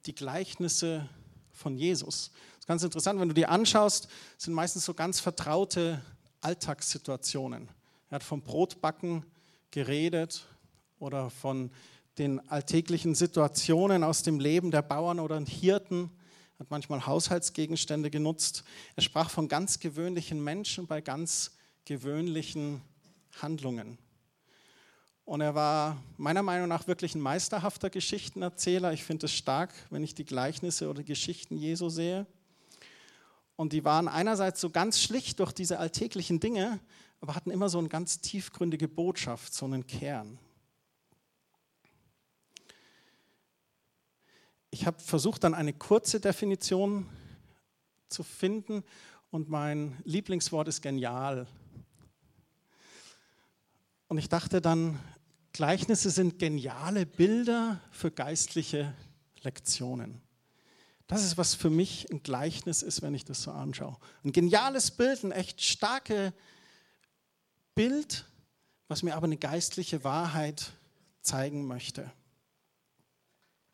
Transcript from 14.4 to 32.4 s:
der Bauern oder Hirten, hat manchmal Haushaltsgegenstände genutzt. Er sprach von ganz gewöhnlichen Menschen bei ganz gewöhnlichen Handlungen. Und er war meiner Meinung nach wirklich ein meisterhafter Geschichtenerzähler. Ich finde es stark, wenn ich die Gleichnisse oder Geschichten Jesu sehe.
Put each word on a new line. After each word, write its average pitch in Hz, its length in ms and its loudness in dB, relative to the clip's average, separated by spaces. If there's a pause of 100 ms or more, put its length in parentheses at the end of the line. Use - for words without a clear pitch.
der 147 100 6
Bauern 165 380 0
oder 156 220 -2
Hirten, 180 680 2 (480)
hat 139 140 -12
manchmal 143 340 -4
Haushaltsgegenstände 156 1040 0
genutzt. 151 540 -2 (320)
Er 123 80 0
sprach 160 260 2
von 156 180 0
ganz 165 320 0
gewöhnlichen 165 640 -4
Menschen 180 440 -6
bei 151 140 -4
ganz 156 500 -4 (320)
gewöhnlichen 147 960 -4 (640)
Handlungen. 123 560 -6 (1200)
Und 151 180 -4
er 151 120 0
war 151 480 2 (160)
meiner 160 240 0
Meinung 180 260 0
nach 165 200 -2
wirklich 170 260 -2
ein 156 80 -2
meisterhafter 185 680 -2
Geschichtenerzähler. 180 1000 -2
Ich 156 120 -4
finde 156 240 -4
es - 60 -2
stark, 147 380 0 (200)
wenn 147 120 -4
ich 156 120 -8
die 143 100 -10
Gleichnisse 151 640 -2
oder 143 140 -8
Geschichten 156 540 -6
Jesu 165 320 -2
sehe. 175 360 -2 (1300)